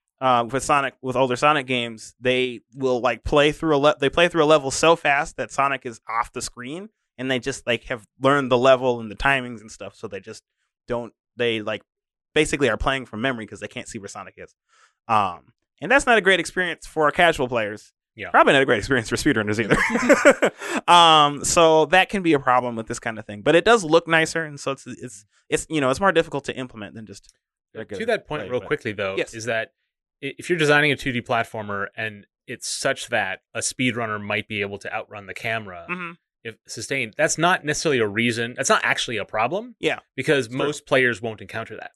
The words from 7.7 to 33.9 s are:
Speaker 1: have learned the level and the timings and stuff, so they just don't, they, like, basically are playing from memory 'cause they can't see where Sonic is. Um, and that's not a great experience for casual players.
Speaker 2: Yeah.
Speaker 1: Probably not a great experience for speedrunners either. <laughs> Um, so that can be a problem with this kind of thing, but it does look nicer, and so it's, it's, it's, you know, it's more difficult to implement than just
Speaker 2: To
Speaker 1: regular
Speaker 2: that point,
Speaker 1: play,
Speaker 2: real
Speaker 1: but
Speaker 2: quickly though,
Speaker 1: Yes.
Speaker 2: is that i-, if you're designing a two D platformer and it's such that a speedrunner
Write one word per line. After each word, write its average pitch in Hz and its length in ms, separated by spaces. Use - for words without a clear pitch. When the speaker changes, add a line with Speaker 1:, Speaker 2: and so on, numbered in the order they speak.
Speaker 1:
have 117 200
learned 135 320
the 127 60
level 127 420
and 110 120
the 98 40
timings 123 460
and 110 100
stuff, 98 240
so - 120
they 98 120
just 107 240
don't, 120 260
they, 117 240
like, 107 220
basically 151 360
are 107 80
playing 135 280
from 110 160
memory 120 240
'cause 101 160
they 104 60
can't 120 200
see 113 120
where 98 100
Sonic 95 280
is. 90 180
Um, 95 460
and 156 80
that's 269 160
not 240 120
a 208 40
great 180 200
experience 175 440
for 151 260
casual - 360
players. 107 460
Speaker 2:
Yeah. 92 160
Speaker 1:
Probably 139 200
not 139 100
a 135 40
great 127 140
experience 123 280
for 123 80
speedrunners 110 480
either. 104 140
<laughs> - 20
Um, 160 580
so 160 420
that 185 220
can 196 140
be 165 100
a 139 60
problem 123 360
with 110 120
this 120 120
kind 110 200
of 110 60
thing, 104 160
but 147 140
it 175 100
does 226 180
look 160 240
nicer, 160 360
and 147 160
so 139 120
it's, - 160
it's, - 380
it's, - 200
you 156 120
know, 131 80
it's 135 100
more 190 120
difficult 165 340
to - 100
implement 110 400
than 110 100
just - 280
Speaker 2:
To - 60
Speaker 1:
regular 110 280
Speaker 2:
that 220 200
point, 151 160
Speaker 1:
play, 110 60
Speaker 2:
real 123 100
Speaker 1:
but - 80
Speaker 2:
quickly 123 260
though, 98 240
Speaker 1:
Yes. - 160
Speaker 2:
is 113 120
that 113 280
i-, 139 140
if - 120
you're 175 80
designing 147 340
a 131 40
two 135 160
D 120 100
platformer 104 760
and 107 300
it's 120 200
such - 420
that 98 320
a 113 60
speedrunner 113 640